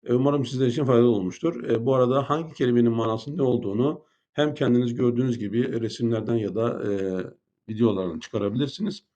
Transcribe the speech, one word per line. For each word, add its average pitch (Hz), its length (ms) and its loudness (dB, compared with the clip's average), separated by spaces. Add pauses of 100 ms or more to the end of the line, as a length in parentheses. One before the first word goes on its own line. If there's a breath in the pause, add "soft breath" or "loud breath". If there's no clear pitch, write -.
E, 120 100 2
umarım 135 320 2
sizler 127 200 0
için 131 180 0
faydalı 120 260 6
olmuştur. 98 540 -2
E, 117 220 0
bu 135 80 4
arada 131 360 2
hangi 160 240 -4
kelimenin 120 380 4
manasının 113 440 -2
ne 156 60 0
olduğunu 120 640 0 (280 soft breath)
hem 151 220 0
kendiniz 120 400 2
gördüğünüz 123 440 0
gibi 117 420 -2
resimlerden 113 560 -2
ya 101 180 -2
da, 110 380 -2
e, - 0 - (800)
videolardan 95 460 0
çıkarabilirsiniz. 123 880 -4 (100)